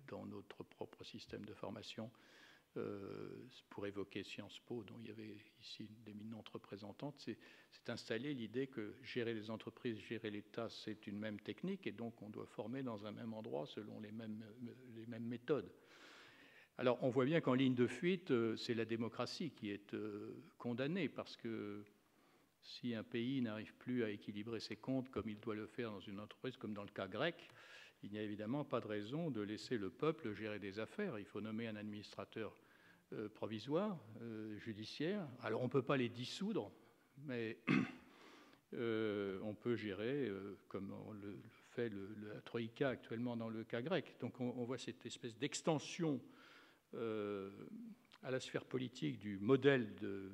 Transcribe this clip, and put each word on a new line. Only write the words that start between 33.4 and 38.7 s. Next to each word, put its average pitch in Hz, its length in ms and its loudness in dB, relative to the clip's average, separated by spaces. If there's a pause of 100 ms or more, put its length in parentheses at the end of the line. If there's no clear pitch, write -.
euh, 110 360 -4
judiciaire. 143 680 -2 (160)
Alors, 113 180 2
on 127 40 2
ne 123 60 4
peut 135 120 6
pas 143 140 6
les 120 120 6
dissoudre, 123 600 -2 (540)
mais, 117 420 0
<clears throat> - 1080 0